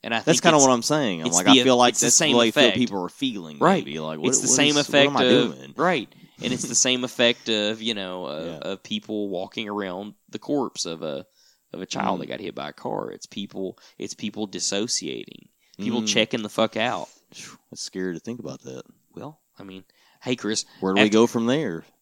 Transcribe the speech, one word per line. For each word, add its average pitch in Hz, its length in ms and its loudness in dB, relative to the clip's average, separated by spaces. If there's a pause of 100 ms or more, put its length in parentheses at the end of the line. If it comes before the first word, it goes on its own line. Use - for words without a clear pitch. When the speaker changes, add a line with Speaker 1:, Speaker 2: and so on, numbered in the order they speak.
Speaker 1:
And 113 120 -4
I 113 40 0
Speaker 2:
That's 110 80 -4
Speaker 1:
think 160 160 2
Speaker 2:
kinda 165 140 6
Speaker 1:
it's, 139 100 8
Speaker 2:
what 131 60 8
I'm 120 100 2
saying. 123 380 0
I'm 80 80 -4
Speaker 1:
it's 82 80 0
Speaker 2:
like, 90 100 2
Speaker 1:
the 117 140 8
Speaker 2:
I - 20 2
feel 127 140 6
like 123 160 6
Speaker 1:
it's - 80 -2
the 117 60 2
Speaker 2:
that's 117 100 4
Speaker 1:
same 156 160 2
Speaker 2:
the 120 60 6
way 117 100 6
I - 40 2
feel 147 120 6
Speaker 1:
effect. 104 140 2
Speaker 2:
people 101 240 -2
are 87 80 -6
feeling, 90 480 -6
Speaker 1:
Right. 165 260 4
Speaker 2:
maybe. 76 140 -8
Like, 78 220 -6
Speaker 1:
It's 123 180 2
Speaker 2:
what, - 40 -2
Speaker 1:
the - 60 -2
Speaker 2:
what 127 80 2
Speaker 1:
same 147 200 4
Speaker 2:
is, 139 120 0
Speaker 1:
effect 143 240 6
Speaker 2:
what 123 100 2
am 127 60 4
I - 20 6
Speaker 1:
of, 120 280 4
Speaker 2:
doing? 69 180 -18
Speaker 1:
right. 156 320 0 (340)
And 123 100 -2
it's 123 160 -4
the 117 60 -6
Speaker 2:
<laughs> 120 140 4
Speaker 1:
same 127 160 0
effect 120 440 0
of, 110 320 0
you 113 140 -4
know, 92 320 -8
of, 76 200 -8
Speaker 2:
Yeah. 85 120 -10 (120)
Speaker 1:
of 98 120 -8
people 104 480 -6
walking 98 380 -6
around 101 460 -6 (140)
the - 120 -12
corpse 139 440 -4
of 82 180 -8
a, 76 220 -6 (480)
of - 80 -10
a 95 60 -10
child 104 320 -2
Speaker 2:
Mm. - 20 -8
Speaker 1:
that - 60 -10
got - 140 -10
hit 95 140 -10
by 71 140 -10
a 76 40 -14
car. - 400 -8
It's 50 120 -16
people, 98 540 -10 (200)
it's - 160 -10
people 104 320 -8
dissociating, 92 1040 -6 (300)
people 113 240 -2
Speaker 2:
Mm. 107 60 -4
Speaker 1:
checking 110 340 2
the 104 80 -6
fuck - 260 0
out. 110 320 -4 (640)
Speaker 2:
It's - 80 -16
scary 92 340 -6
to 80 60 -10
think 120 200 -12
about 67 220 -12
that. 64 200 -14 (320)
Speaker 1:
Well, 151 260 -16 (180)
I - 40 -16
mean, 95 220 -16 (380)
hey, 127 140 0
Chris, 107 300 -4 (140)
Speaker 2:
Where 95 120 2
do 95 40 2
we 107 100 6
Speaker 1:
after 104 60 2
Speaker 2:
go 113 140 8
from 117 200 -2
there? 120 380 -2 (180)